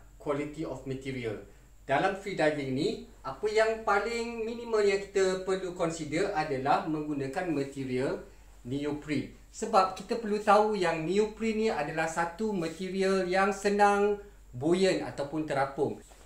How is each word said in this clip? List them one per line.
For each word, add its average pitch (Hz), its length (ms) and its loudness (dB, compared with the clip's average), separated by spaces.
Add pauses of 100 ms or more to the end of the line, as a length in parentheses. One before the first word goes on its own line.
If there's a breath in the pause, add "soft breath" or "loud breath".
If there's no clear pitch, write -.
(200)
quality 147 480 -4
of 127 160 -10
material. 123 560 -6 (480 soft breath)
Dalam 190 320 2
free 185 160 -8
diving 143 400 0
ni, 196 320 -2 (160)
apa - 240 -6
yang 220 400 2
paling 226 560 0
minimal 226 400 0
yang 196 160 4
kita 190 480 0
perlu 185 240 -2
consider 160 640 -2
adalah 147 480 0
menggunakan 151 680 -2
material 139 680 -2 (480 loud breath)
neoprene. 147 640 -4 (160 loud breath)
Sebab - 480 2
kita 233 240 -6
perlu 214 240 -2
tahu 214 320 6
yang 165 320 0
neoprene 214 480 0
ni 220 160 2
adalah 160 320 -2
satu 175 480 -2
material 190 720 0
yang 190 320 2
senang 202 640 4 (320 loud breath)
buoyant 160 560 2
ataupun 151 400 -6
terapung. 135 480 0 (300)